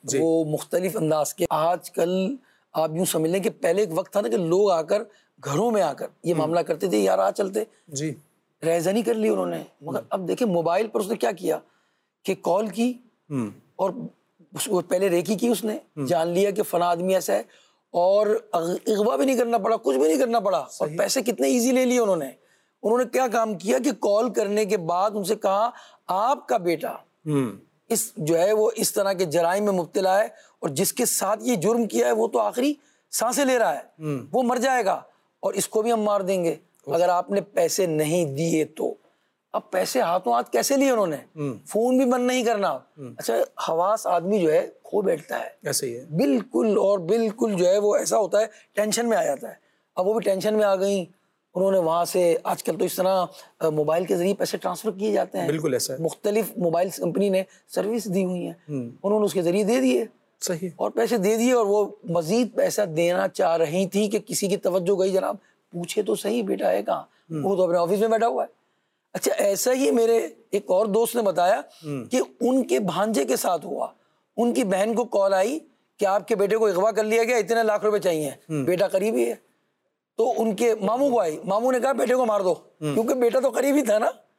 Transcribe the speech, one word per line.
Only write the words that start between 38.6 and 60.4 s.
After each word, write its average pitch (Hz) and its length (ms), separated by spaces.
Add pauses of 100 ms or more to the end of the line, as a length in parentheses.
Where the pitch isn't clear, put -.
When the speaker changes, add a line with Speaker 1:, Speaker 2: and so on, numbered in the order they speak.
Speaker 2:
تو۔" - 300 (580)
اب - 180
پیسے 190 300
ہاتھوں 180 320
ہاتھ 233 180
کیسے - 260
لیے 269 140
انہوں 214 160
نے؟ 151 100 (200)
Speaker 1:
ہم۔ 143 300
Speaker 2:
فون 247 320
بھی 277 60
بند 247 220
نہیں 254 180
کرنا۔ 202 340 (200)
Speaker 1:
ہم۔ 123 180
Speaker 2:
اچھا، - 180 (340)
حواس 180 380
آدمی 180 320
جو 160 140
ہے 180 180 (120)
کھو - 180
بیٹھتا 175 400
ہے۔ - 80 (160)
Speaker 1:
ایسے 139 220
ہی 117 100
ہے۔ 127 140
Speaker 2:
بالکل، 226 680
اور 196 200
بالکل 208 560
جو 180 140
ہے 196 100
وہ 208 180
ایسا 196 220
ہوتا 202 220
ہے، 226 60 (280)
ٹینشن 214 340
میں 220 80
آ 170 80
جاتا 151 240
ہے۔ 147 60 (420)
اب 185 100
وہ 208 60
بھی 220 120
ٹینشن 196 300
میں 214 100
آ 196 120
گئیں، 196 280 (500)
انہوں 196 180
نے 190 60
وہاں 170 260
سے، 170 380
آج - 220
کل 160 140
تو 180 60
اس 180 120
طرح، 185 280 (340)
آ، 165 100
موبائل 156 360
کے 185 120
ذریعے 185 180
پیسے 185 220
ٹرانسفر 185 340
کیے 202 220
جاتے 190 260
ہیں۔ 170 80
Speaker 1:
بالکل 160 260
ایسا 127 220
ہے۔ 135 80
Speaker 2:
مختلف 208 420 (120)
موبائل 175 400
کمپنی 185 320
نے 190 140 (260)
سروس 202 360
دی 190 200
ہوئی 180 220
ہیں، 165 80 (140)
Speaker 1:
ہم۔ 131 200 (140)
Speaker 2:
انہوں 208 180
نے 208 60
اس 190 60
کے 175 100
ذریعے 180 220
دے 240 160
دیے۔ 254 240 (360)